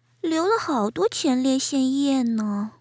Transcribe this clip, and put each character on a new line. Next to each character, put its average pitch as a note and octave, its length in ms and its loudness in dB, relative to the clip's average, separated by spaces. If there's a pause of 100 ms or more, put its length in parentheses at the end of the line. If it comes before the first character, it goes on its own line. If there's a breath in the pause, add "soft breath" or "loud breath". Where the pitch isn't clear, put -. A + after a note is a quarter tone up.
(200)
流 D#4+ 260 0
了 A4 140 2
好 A#3 320 0
多 F4+ 160 0
前 B3+ 340 0
列 C4 160 2
腺 C4+ 340 0
液 C4+ 300 2
呢。 G#3+ 600 -2